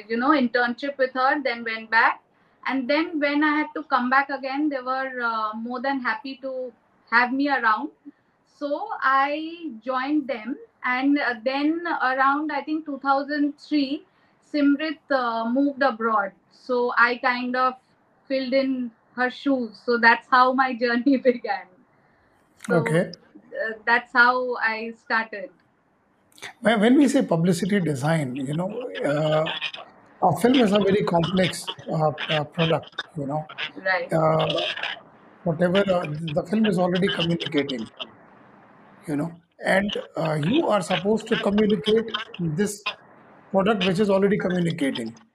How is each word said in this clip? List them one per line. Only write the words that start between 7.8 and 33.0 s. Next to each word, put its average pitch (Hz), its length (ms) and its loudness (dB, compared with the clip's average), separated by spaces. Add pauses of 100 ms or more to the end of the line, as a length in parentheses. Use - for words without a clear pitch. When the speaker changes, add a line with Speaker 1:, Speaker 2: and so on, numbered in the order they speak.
Speaker 1:
So 302 320 -6 (120)
I 302 720 0 (120)
joined 262 440 -2
them. 233 280 -6 (280)
And, 269 360 2
uh, 240 240 -2
then 294 440 0
around, 277 640 2
I 277 100 -4
think, 311 240 -4
two 269 140 -8
thousand 285 600 0
three, 285 440 -2 (480)
Simrit, 294 460 2 (140)
uh, 233 380 0
moved 269 320 0
abroad. 220 500 0 (200)
So 240 460 -2
I 240 200 4
kind 247 380 -2
of 254 180 0 (540)
filled 262 260 -2
in 262 380 0 (240)
her 247 140 0
shoes. 247 540 -2
So 240 140 0
that's 233 320 4
how 262 240 6
my 262 200 0
<laughs> 226 60 -8
journey 240 380 2
began. 226 500 -2 (1000)
So, - 80 2
Speaker 2:
Okay. 160 360 2 (240)
Speaker 1:
uh, - 380 -8 (120)
that's 240 280 0
how 254 420 2
I 220 420 -4
started. 220 520 -4 (1120)
Speaker 2:
When, 226 180 4
when 247 180 6
we 285 100 8
say 269 160 4
publicity 180 560 2
design, 147 560 0
you 139 200 -6
know, 220 340 -6 (160)
uh, 156 460 0 (720)
a 170 140 4
film 254 240 4
is 202 100 4
a 208 80 4
very 196 240 2
complex, 170 640 0 (240)
uh, 156 200 2 (180)
uh, 151 160 0
product, 160 580 -2 (120)